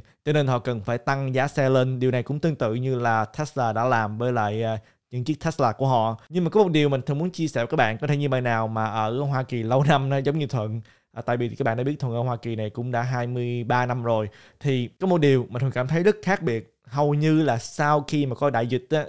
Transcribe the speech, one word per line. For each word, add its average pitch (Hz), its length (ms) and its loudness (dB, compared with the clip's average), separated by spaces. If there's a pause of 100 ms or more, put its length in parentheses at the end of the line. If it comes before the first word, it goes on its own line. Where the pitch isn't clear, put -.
(260)
cho 151 80 2
nên 151 140 4
họ 127 120 2
cần 117 220 -4
phải 120 160 -2
tăng 139 380 -2
giá 131 120 2
xe 135 220 2
lên. 131 300 2
Điều 127 120 2
này 123 120 0
cũng 151 160 -4
tương 160 160 0
tự 113 180 0
như 127 260 -2
là 113 260 2
Tesla 127 480 -4
đã 113 120 0
làm 110 320 0
với 123 140 0
lại, 110 320 0
à, 113 140 -2 (340)
những 123 120 -4
chiếc 147 200 -4
Tesla 139 280 2
của 135 160 -2
họ. 113 300 2 (120)
Nhưng 175 140 0
mà 160 60 2
có 214 140 4
một 180 80 0
điều 151 180 4
mình 135 120 0
thường 143 160 -4
muốn 175 120 -2
chia 165 180 -4
sẻ 131 140 -2
với 117 60 -2
các 160 100 -4
bạn, 113 200 2
có 147 100 -6
thể 143 100 2
như 143 120 0
bạn 131 140 0
nào 113 240 0
mà 110 180 -2
ở 110 340 -2
Hoa 139 240 -2
Kỳ 123 200 -6
lâu 123 200 2
năm 139 260 2
đó, 139 80 0
giống 143 220 0
như 147 80 -4
Thuận, 110 340 -4 (320)
à, 113 80 -12
tại 120 160 -2
vì 120 120 -2
các 110 140 -6
bạn 113 140 0
đã 123 60 -2
biết 147 160 -2
Thuận 123 140 -4
ở 117 80 -2
Hoa 120 160 -2
Kỳ 117 180 -6
này 107 140 -4
cũng 123 220 -6
đã 120 100 0
hai 123 260 -2
mươi 120 360 -4
ba 123 220 2
năm 123 180 -2
rồi, 110 260 0 (300)
thì 127 300 -2 (100)
có 190 80 0
một 175 100 4
điều 135 320 4
mà 117 100 -6
Thuận 135 120 0
cảm 127 160 -2
thấy 160 160 0
rất 208 200 4
khác 190 180 0
biệt. 117 420 -4
Hầu 147 300 0
như 156 300 4
là 127 140 2
sau 147 500 0
khi 147 180 0
mà 123 100 -4
có 147 140 0
đại 120 180 0
dịch 123 220 -2
á, 151 200 0